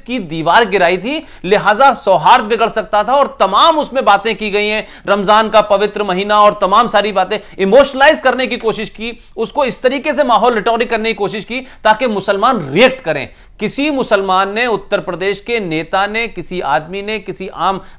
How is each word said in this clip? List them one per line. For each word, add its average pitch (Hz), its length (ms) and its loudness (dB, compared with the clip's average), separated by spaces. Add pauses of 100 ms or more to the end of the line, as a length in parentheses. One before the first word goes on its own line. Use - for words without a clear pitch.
की 247 120 -4
दीवार 165 460 2
गिराई 185 320 2
थी, 254 280 -6 (200)
लिहाजा 208 480 4
सौहार्द 196 520 4
बिगड़ 220 240 0
सकता 208 340 -2
था, 240 120 0
और 277 240 0
तमाम 233 380 2
उसमें 254 280 -2
बातें 202 300 2
की 214 160 -6
गई 208 160 0
हैं, 214 200 -4 (200)
रमजान 208 420 2
का 214 120 4
पवित्र 202 420 0
महीना 202 360 0
और 208 220 4
तमाम 202 260 2
सारी 214 240 0
बातें 190 280 -2 (200)
इमोशनलाइज 269 600 4
करने 254 280 0
की 226 100 -6
कोशिश 220 320 -4
की, 226 300 -12 (180)
उसको 233 280 -2
इस 226 160 -6
तरीके 277 320 -2
से 285 100 0
माहौल 240 300 2
रिटोरिक 226 360 -2
करने 226 200 -2
की 220 40 -2
कोशिश 196 320 -6
की 254 160 -10
ताकि 220 460 0
मुसलमान 202 600 -2
रिएक्ट 254 340 2
करें। 147 260 -4 (300)
किसी 277 320 -4
मुसलमान 196 640 0
ने, 233 140 -2
उत्तर 202 320 -2
प्रदेश 185 400 -4
के 233 200 -4
नेता 180 480 -4
ने, 220 200 -6
किसी 180 340 -10
आदमी 156 400 -4
ने, 214 180 -6
किसी 190 280 -12
आम 185 340 -4 (180)